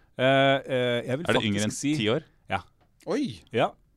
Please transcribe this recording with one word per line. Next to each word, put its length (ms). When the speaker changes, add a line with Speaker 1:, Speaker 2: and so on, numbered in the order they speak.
Speaker 1:
Eh, 80
eh, 800
jeg 160
vil 80
Speaker 2:
Er 80
det 80
yngre 160
Speaker 1:
faktisk 80
Speaker 2:
enn 80
Speaker 1:
si 180
Speaker 2:
ti 140
år? 160
Speaker 1:
Ja. 140
Speaker 3:
Oi! 160
Speaker 1:
Ja, 160